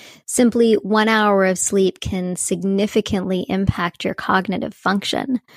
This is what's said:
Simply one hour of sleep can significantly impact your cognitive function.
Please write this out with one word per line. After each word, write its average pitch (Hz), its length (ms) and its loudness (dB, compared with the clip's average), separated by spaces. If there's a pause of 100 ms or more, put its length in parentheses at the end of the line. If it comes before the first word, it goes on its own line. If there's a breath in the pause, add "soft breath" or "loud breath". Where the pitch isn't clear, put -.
(260 loud breath)
Simply 233 500 4
one 214 320 0
hour 208 380 2
of 185 120 0
sleep 190 420 0
can 180 360 -4
significantly 190 1120 -2
impact 190 560 -2
your 185 80 -2
cognitive 190 600 -2
function. - 680 -2 (160 loud breath)